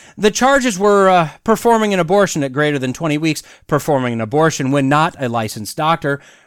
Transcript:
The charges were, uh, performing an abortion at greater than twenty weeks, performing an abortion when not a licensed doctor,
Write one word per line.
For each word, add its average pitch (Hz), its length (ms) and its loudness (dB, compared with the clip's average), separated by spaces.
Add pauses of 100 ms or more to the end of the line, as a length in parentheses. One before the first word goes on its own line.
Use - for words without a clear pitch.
(180)
The 208 140 2
charges 254 480 0
were, 202 280 4
uh, 175 220 2 (140)
performing 220 500 2
an 185 60 0
abortion 175 420 0
at 135 100 -4
greater 147 240 0
than 131 160 -4
twenty 151 240 -4
weeks, 156 260 -2 (260)
performing 131 460 0
an 113 60 -4
abortion 143 520 0
when 139 160 0
not 151 320 0
a 131 80 -4
licensed 113 480 -6
doctor, 156 440 -2 (260)